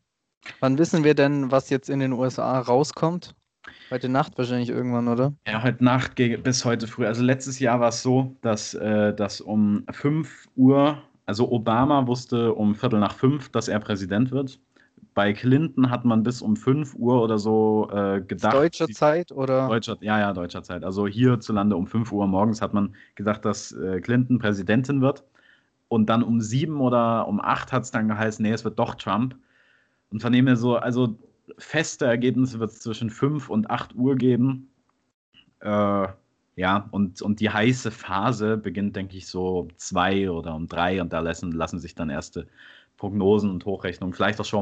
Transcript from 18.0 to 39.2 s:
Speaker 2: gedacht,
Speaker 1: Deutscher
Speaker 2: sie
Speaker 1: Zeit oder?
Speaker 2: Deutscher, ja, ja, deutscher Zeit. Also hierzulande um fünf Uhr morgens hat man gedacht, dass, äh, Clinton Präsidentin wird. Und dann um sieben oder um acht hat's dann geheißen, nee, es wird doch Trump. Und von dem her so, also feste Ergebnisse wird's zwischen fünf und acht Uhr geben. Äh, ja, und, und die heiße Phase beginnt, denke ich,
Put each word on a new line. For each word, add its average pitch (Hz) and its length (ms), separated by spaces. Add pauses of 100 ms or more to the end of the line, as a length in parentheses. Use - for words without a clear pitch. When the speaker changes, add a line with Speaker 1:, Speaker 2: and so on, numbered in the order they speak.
Speaker 2:
gedacht, 101 340
Speaker 1:
Deutscher 160 340
Speaker 2:
sie 110 60
Speaker 1:
Zeit 156 380
oder? 131 380
Speaker 2:
Deutscher, 110 320
ja, 107 180
ja, 101 140
deutscher 90 280
Zeit. 87 220
Also 95 240
hierzulande 107 720
um 85 100
fünf 113 240
Uhr 101 160
morgens 104 340
hat 101 120
man 101 220 (200)
gedacht, 107 300
dass, - 260
äh, 90 300
Clinton 123 380
Präsidentin 107 600
wird. 131 240 (640)
Und 110 220
dann 113 120
um 117 200
sieben 139 400
oder 117 480
um 101 100
acht - 320
hat's - 200
dann 110 180
geheißen, 110 340
nee, 107 80
es 113 140
wird 110 120
doch 120 180
Trump. 113 420 (720)
Und 104 120
von 120 120
dem 127 140
her 127 100
so, 120 180
also 120 420 (400)
feste - 500
Ergebnisse 120 520
wird's 107 220
zwischen 113 280
fünf 139 400
und 107 220
acht - 240
Uhr 131 220
geben. 127 500 (920)
Äh, 101 460 (500)
ja, 95 340
und, 98 300
und 104 180
die 107 100
heiße 113 420
Phase 107 640
beginnt, 101 380
denke 98 220
ich, 92 80